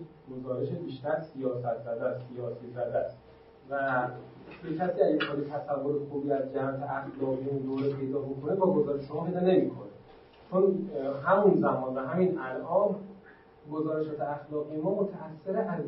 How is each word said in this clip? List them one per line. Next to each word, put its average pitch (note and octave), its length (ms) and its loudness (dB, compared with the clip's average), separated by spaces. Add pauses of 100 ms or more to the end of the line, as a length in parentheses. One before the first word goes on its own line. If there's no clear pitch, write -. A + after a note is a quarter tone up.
(320)
گزارش B2+ 360 -2
بیشتر D3+ 520 -2
سیاست B2 640 -2
زده A#2 200 -4
است، B2 240 0
سیاسی A#2+ 460 -8
زده - 240 0
است - 180 -2 (540)
و C#3 40 -4 (960)
یه D#3 80 -2
کسی F3+ 240 4
اگه D3+ 140 6
بخواد C#3+ 280 0
تصور C#3+ 500 -2 (160)
خوبی C#3+ 220 0
از C3 200 0
جهت C3+ 300 -2
اخلاقی C3+ 680 -2
اون C#3 80 0
دوره C3+ 380 0
پیدا C3+ 220 -2
بکنه C3+ 360 -2
با F#3 180 4
گزارش C#3+ 360 2
شما D3+ 160 -4
پیدا F3+ 160 -2
نمی‌کنه، F3+ 480 2 (600)
چون، F#3 460 4
اه، C3+ 260 -2
همون G3 380 6
زمان C3 340 2
و C3 60 -2
همین E3 380 2
الان F#3 580 2 (760)
گزارشات D3+ 480 -2
اخلاقی D3 560 -4
ما E3+ 180 0
متأثر F#3+ 640 -4 (100)
از E3+ 200 -4